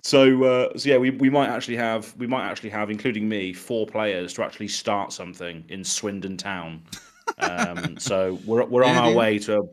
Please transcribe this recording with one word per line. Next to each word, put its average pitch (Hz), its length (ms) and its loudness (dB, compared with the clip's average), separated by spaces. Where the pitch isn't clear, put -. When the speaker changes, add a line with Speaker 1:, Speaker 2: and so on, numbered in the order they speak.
Speaker 1:
so, 131 400 8
uh, 127 340 2
so 123 120 -2
yeah, 135 80 8
we, 127 140 2
we 135 180 4
might 139 180 4
actually 117 300 -6
have, 113 400 -4
we 120 100 -6
might 123 180 -2
actually 98 260 -8
have, 107 180 -4
including 107 400 -2
me, 95 240 -4
four 107 340 -4
players 98 460 -4
to 110 100 -4
actually - 240 -8
start - 460 -4
something 87 560 -12
in 95 160 -12
Swindon 98 500 -6
town. 85 480 -8
Um, 87 600 -6
Speaker 2:
<laughs> - 0 -
Speaker 1:
so 95 480 -2
we're, 113 200 2
we're 123 180 4
on 123 120 6
Speaker 2:
Yeah, 123 80 4
Speaker 1:
our 120 40 6
Speaker 2:
dude. 113 100 6
Speaker 1:
way 110 220 4
to 104 200 0
a, 101 140 2